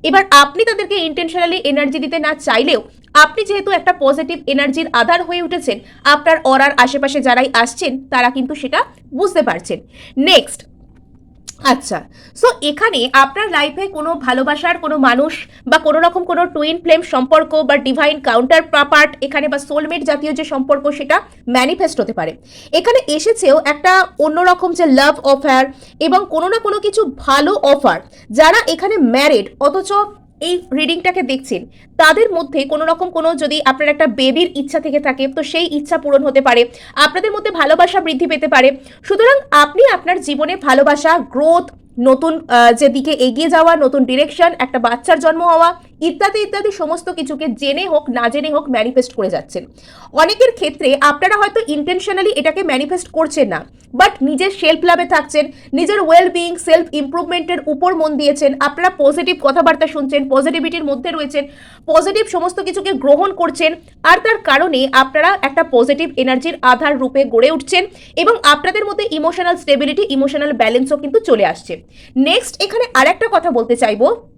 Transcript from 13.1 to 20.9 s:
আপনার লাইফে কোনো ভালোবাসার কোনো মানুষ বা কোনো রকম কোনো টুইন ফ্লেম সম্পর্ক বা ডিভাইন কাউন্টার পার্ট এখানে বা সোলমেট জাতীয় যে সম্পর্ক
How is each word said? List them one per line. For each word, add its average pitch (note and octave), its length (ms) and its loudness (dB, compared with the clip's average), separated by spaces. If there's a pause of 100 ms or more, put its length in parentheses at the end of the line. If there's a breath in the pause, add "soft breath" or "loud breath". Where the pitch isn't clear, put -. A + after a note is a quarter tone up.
আপনার F#4+ 240 -2 (100)
লাইফে D4 280 -4 (120)
কোনো D4+ 140 -6 (140)
ভালোবাসার D4 580 -2
কোনো D#4 120 -4 (120)
মানুষ C4+ 260 0 (380 soft breath)
বা D#4 60 4 (100)
কোনো D4+ 180 2
রকম F4 160 0 (100)
কোনো F4 120 0 (120)
টুইন D#4 280 -2
ফ্লেম E4+ 180 2 (120)
সম্পর্ক D#4 380 0 (180)
বা C#4+ 60 4 (120)
ডিভাইন D4 300 0 (100)
কাউন্টার B3+ 340 4 (320)
পার্ট D4+ 180 4 (160)
এখানে D4 260 -4
বা C#4+ 140 -4
সোলমেট D4+ 420 -4
জাতীয় D4 300 -2
যে D#4 140 -6
সম্পর্ক C4+ 320 -2 (140)